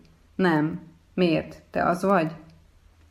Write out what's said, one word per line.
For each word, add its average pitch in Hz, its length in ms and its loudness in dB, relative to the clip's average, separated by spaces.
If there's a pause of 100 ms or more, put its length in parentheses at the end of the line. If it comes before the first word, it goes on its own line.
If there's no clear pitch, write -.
(340)
„Nem. 165 460 0 (340)
Miért? 160 560 -2
Te - 160 -2
az 175 160 -2
vagy?” 185 320 0 (760)